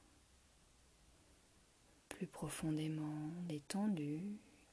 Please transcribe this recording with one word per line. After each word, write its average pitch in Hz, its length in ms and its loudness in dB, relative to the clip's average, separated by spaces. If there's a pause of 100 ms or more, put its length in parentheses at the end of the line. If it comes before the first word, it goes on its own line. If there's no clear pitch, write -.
(2000)
plus - 180 -4
profondément 156 1000 0 (180)
détendu, 170 920 0 (340)